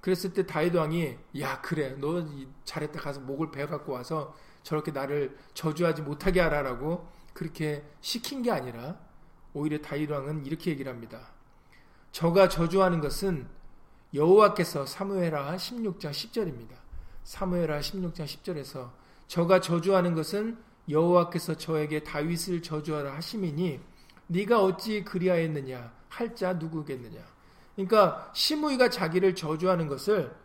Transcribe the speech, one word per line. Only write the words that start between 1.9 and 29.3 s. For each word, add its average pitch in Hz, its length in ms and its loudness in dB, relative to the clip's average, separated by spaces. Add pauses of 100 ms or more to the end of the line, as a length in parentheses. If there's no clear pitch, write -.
너 156 200 -2
이-, 143 280 -10 (180)
잘했다. 151 340 -8
가서 139 220 -8
목을 139 300 -4
베어 143 160 -6
갖고 143 260 -6
와서 135 420 -6 (260)
저렇게 156 300 -4
나를 139 440 -2 (200)
저주하지 156 480 0
못하게 170 380 2
하라"라고 147 680 0 (240)
그렇게 151 500 -6 (180)
시킨 247 420 -6
게 233 80 2
아니라 127 480 -6 (540)
오히려 151 280 -2
다윗 151 300 -4
왕은 143 340 -4
이렇게 160 240 -4
얘기를 135 220 -4
합니다. 117 420 -14 (800)
"저가 175 380 6
저주하는 175 500 4
것은 147 480 -2 (680)
여호와께서", 170 760 6
사무엘하 170 680 -2
십육 220 420 -6
장 147 120 -6
십 - 220 -8
절입니다. 151 420 -4 (480)
사무엘하 175 580 -2
십육 180 340 -6
장 156 100 -6
십 - 180 -12
절에서 135 500 -8 (340)
"저가 175 340 6
저주하는 175 540 4
것은 208 420 -2 (320)
여호와께서 170 680 4
저에게 151 460 -2
다윗을 165 600 -2
저주하라 151 500 -4
하심이니 165 680 -4 (480)
네가 202 360 4
어찌 190 400 0
그리하였느냐? 156 920 -2 (160)
할 233 260 -6
자 185 180 -2
누구겠느냐?" 143 680 -8 (540)
그러니까 196 580 4
시므이가 294 560 2
자기를 180 460 2